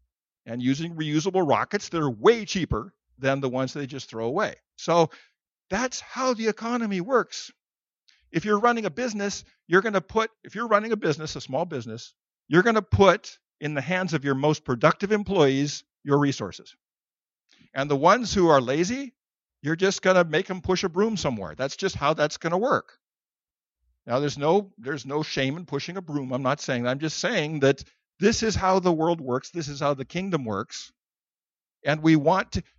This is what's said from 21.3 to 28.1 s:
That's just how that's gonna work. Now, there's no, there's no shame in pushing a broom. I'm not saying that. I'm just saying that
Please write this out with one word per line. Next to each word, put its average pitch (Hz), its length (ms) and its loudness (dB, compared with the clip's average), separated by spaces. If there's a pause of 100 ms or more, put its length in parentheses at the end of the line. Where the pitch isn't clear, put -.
That's 135 220 -6
just 185 180 -4
how 151 200 2
that's 156 240 -2
gonna 170 200 -2
work. 220 400 -2 (1080)
Now, 117 120 0
there's 147 180 -2
no, 170 400 2
there's 135 300 -8
no 147 160 -4
shame 143 340 -4
in 175 100 -12
pushing 147 300 -8
a 196 60 -8
broom. 143 300 -6
I'm 127 100 -4
not 135 180 0
saying 123 220 -4
that. 123 80 -2
I'm 135 80 -4
just 151 200 -6
saying 160 420 -2
that 135 240 2 (340)